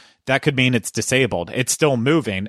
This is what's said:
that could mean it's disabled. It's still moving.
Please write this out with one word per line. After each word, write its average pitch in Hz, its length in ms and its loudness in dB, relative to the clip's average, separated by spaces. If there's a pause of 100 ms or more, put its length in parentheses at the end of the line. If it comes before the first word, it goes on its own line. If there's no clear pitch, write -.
(260)
that 135 160 0
could 143 140 0
mean 127 180 2
it's 110 160 -2
disabled. 104 640 0
It's 127 200 -2
still 143 240 2
moving. 113 520 0